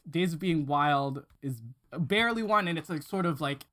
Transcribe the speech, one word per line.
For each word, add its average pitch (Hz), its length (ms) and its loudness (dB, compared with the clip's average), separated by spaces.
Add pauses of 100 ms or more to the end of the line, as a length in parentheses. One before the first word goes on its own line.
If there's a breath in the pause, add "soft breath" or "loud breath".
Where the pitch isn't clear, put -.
Days 170 240 0
of 156 60 -6
Being 165 260 2
Wild 143 600 2 (160)
is 127 200 -6 (360)
barely 220 460 0
one, 208 240 2
and 170 100 0
it's, 151 120 -8
like, 151 140 -4
sort 190 220 -2
of, 156 160 0
like, 143 320 -4